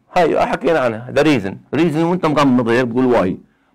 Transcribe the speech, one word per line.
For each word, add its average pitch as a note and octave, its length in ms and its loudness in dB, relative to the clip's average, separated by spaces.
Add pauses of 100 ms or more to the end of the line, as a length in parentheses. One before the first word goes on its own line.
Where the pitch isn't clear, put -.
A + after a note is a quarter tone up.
(160)
هاي E3+ 240 2
حكينا F3 400 -2
عنها، A#2+ 380 -4
the C#3 40 2
reason. B2+ 580 -2
reason D#3 180 0
وانت F3 280 0
مغمض C3+ 440 2
هيك B2 160 2
بتقول B2 300 0
why. F#2+ 200 0 (400)